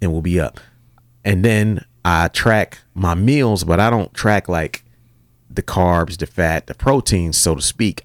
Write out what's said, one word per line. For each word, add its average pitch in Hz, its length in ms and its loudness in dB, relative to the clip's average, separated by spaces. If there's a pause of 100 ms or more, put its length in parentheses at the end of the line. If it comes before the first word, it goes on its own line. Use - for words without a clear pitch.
and 85 120 -2
will 80 80 -4
be 87 180 0
up. 73 200 -6 (680)
And 95 180 0
then 107 400 2 (220)
I 85 240 2
track - 480 0 (160)
my 87 220 0
meals, 110 500 2
but 85 160 2
I 110 80 4
don't 113 240 -2
track, 104 340 0
like, 82 360 -6 (640)
the - 140 -6
carbs, 85 540 0
the 78 100 -6
fat, 80 400 -2
the - 80 -12
protein, 104 580 0
so 82 220 0
to 69 60 -8
speak. - 440 -4